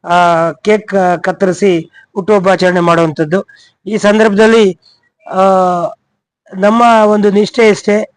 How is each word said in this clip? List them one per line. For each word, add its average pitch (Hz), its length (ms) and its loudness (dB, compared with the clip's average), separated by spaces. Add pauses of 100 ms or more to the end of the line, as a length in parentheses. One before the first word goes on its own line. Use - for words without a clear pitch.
ಆ, 170 460 0
ಕೇಕ್, 208 440 -4
ಆ, 180 200 0
ಕತ್ತರಿಸಿ 175 760 -4 (240)
ಹುಟ್ಟುಹಬ್ಬ 196 340 0
ಆಚರಣೆ 185 300 0
ಮಾಡುವಂಥದ್ದು. 165 680 -2 (400)
ಈ 208 120 -6
ಸಂದರ್ಭದಲ್ಲಿ, 214 840 2 (520)
ಆ, 185 100 -2 (1120)
ನಮ್ಮ 208 280 0 (220)
ಒಂದು 208 260 2
ನಿಷ್ಠೆ 214 380 0
ಇಷ್ಟೇ 208 480 -2